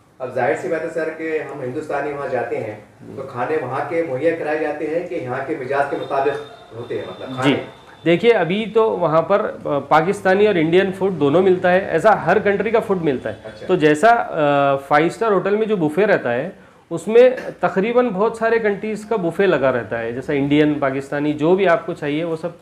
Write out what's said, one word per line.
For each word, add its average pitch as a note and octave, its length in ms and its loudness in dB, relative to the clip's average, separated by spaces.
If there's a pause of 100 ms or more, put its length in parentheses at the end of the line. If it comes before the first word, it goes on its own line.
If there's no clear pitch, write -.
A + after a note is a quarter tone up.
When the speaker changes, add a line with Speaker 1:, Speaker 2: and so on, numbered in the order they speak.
(200)
Speaker 1:
अब B2+ 140 -10
जाहिर - 220 0
सी F#3 120 -8
बात D#3+ 140 -4
है E3 80 -8
सर D#3+ 200 -4
कि D#3 280 -6
हम C#3+ 220 -12
हिंदुस्तानी D3 520 -6
वहाँ C#3 160 -8
जाते B2+ 280 -4
हैं, G#2+ 280 -8 (320)
तो C3 60 -10
खाने C3 340 -4
वहाँ B2+ 300 -4
के E3 220 -2
मुहैया D3+ 280 0
कराए D#3 220 -4
जाते D3+ 280 -4
हैं E3 220 -6
कि F3 60 -10
यहाँ B2+ 300 -6
के - 140 -6
मिजाज C#3 320 -4
के - 60 -4
मुताबिक C#3 360 -2 (440)
होते A#2+ 220 -8
हैं, F#2+ 100 -8
मतलब F#2+ 200 -12
Speaker 2:
जी, C3 240 -2
Speaker 1:
खाने? - 120 -4 (400)
Speaker 2:
देखिए, E3+ 260 2
अभी G3+ 360 0
तो A3 240 2
वहाँ E3 320 2
पर, G3 180 2
अ, - 260 -6
पाकिस्तानी F3 800 2
और G3+ 120 2
इंडियन F3+ 340 2
food F#3+ 200 -2
दोनों D3 300 2
मिलता F#3 280 4
है, F#3 180 2
ऐसा E3 220 4
हर F3 280 4
country G3+ 320 0
का G#3+ 100 2
food G3+ 180 0
मिलता C3 320 -2
है। G#2 140 -10
Speaker 1:
अच्छा। - 220 -16
Speaker 2:
तो F#3 100 2
जैसा, D3+ 320 4
अ, C#3+ 680 2
five D3+ 320 2
star A3+ 240 -2
hotel G3 240 0
में A3 100 0
जो G#3 100 0
बुफे E3+ 300 2
रहता D#3+ 240 2
है, C#3 260 -4 (340)
उसमें A3+ 460 4
तकरीबन A3 760 0
बहुत G#3+ 280 0
सारे A3+ 200 2
countries G#3+ 500 -4
का A3+ 80 0
बुफे F3+ 300 0
लगा C#3 240 4
रहता A#2 260 -2
है, A#2 180 -4
जैसा C3 180 -6
Indian, D3 460 2
पाकिस्तानी, C#3 540 -2
जो D#3 240 2
भी G3 80 2
आपको E3+ 280 2
चाहिए D3+ 320 -4
वो E3 120 -4
सब E3 260 -10